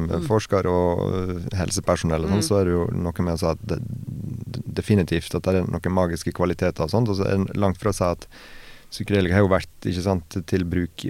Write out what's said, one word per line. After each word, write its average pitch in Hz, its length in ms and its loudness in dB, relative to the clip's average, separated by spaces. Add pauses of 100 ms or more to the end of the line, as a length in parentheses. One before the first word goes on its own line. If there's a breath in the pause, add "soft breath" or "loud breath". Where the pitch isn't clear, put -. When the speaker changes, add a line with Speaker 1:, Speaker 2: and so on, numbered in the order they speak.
Speaker 1:
Mm. 87 180 -2
Speaker 2:
forsker 101 400 2
og, 90 400 2
eh, 92 500 -2
helsepersonell 85 680 0
og - 80 0
sånn, 87 100 4
Speaker 1:
Mm. - 60 -2
Speaker 2:
så 101 100 4
er 95 60 4
det 87 80 2
jo 87 180 2
noe 87 320 -2
med 85 100 0
å 82 60 -2
si 87 60 0
at 80 220 0
det, 85 120 -2 (960)
definitivt 90 600 0
at 87 80 -2
det 92 120 2
er 92 160 2
noen 90 240 -2
magiske 85 380 0
kvaliteter 87 500 0
og 78 80 0
sånt, 117 180 2
og 98 80 0
så 95 80 0
er 101 200 2
det - 100 -6
langt 95 240 2
fra 104 120 0
å - 40 -4
si - 80 0
at 87 240 -2 (640 loud breath)
psykedelika 92 440 2
har 101 80 8
jo 95 60 4
vært, 92 200 2 (140)
ikke 90 200 -2
sant, 95 340 -2 (100)
til 92 180 2
bruk, 87 320 -2 (120)